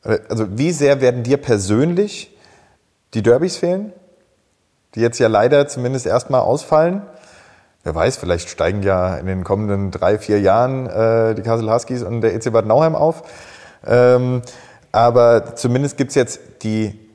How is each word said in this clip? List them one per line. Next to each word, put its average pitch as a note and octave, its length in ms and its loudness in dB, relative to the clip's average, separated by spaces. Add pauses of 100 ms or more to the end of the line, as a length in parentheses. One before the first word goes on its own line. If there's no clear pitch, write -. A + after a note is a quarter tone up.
äh, G#2+ 240 -2
also A2 180 -4 (100)
wie D3 140 -2
sehr C#3 320 2
werden B2 200 2
dir B2+ 140 0
persönlich C3 960 -2 (760)
die A2+ 100 -4
Derbys C3+ 360 2
fehlen, G3 340 -4 (1000)
die A2 60 -4
jetzt A#2 180 0
ja A#2+ 100 4
leider C3+ 400 4
zumindest B2 380 -6
erstmal B2+ 340 0
ausfallen? D#3+ 640 0 (800)
Wer D#2 120 -6
weiß, F2 220 0
vielleicht F2 320 -4
steigen F#2+ 340 -4
ja F#2 340 0
in D2+ 100 -10
den F#2 180 -6
kommenden G2 460 -2
drei, G2+ 280 0
vier G#2 220 0
Jahren, B2 460 0
äh, A2+ 480 0
die G#2 80 -8
Kassel A2+ 280 -2
Huskies A#2+ 320 -2
und A2 200 -6
der A2 120 2
E A2+ 40 -6
C A#2+ 120 -4
Bad A2+ 140 2
Nauheim D3+ 300 2
auf. D#3+ 280 -2 (600)
Ähm, B2 560 4 (520)
aber A#2 640 4
zumindest B2+ 420 -2
gibt's B2+ 160 -2
jetzt C3 260 0 (220)
die A2 360 -4 (160)